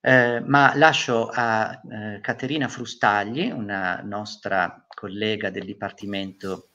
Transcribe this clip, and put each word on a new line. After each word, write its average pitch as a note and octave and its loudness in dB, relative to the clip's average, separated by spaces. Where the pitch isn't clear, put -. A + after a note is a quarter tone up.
Eh, A#2+ 4
ma C#3 6
lascio C#3 4
a, A2+ 0
eh, G#2+ -10
Caterina C3 -4
Frustagli, A2+ 0
una G2 -4
nostra G2+ -4
collega G#2 -4
del F#2+ -8
Dipartimento G2 -8